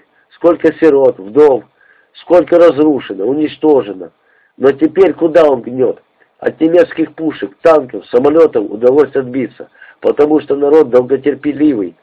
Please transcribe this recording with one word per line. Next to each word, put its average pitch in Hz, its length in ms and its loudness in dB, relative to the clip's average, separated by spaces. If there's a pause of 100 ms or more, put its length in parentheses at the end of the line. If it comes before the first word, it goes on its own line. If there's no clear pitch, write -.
(320)
сколько 165 480 -2
сирот, 139 400 2
вдов, 120 460 0 (480)
сколько 170 440 0
разрушено, 143 680 0
уничтожено. 127 880 -4 (460)
Но 135 140 0
теперь 156 420 0
куда 160 340 0
он 131 140 -2
гнет? 120 400 -4 (380)
От - 200 -8
немецких 160 540 0
пушек, - 480 -10
танков, 135 460 0
самолетов 139 640 0
удалось 131 440 0
отбиться, 127 540 -8 (300)
потому 147 400 0
что 139 160 -6
народ 143 340 2
долготерпеливый 131 1120 -2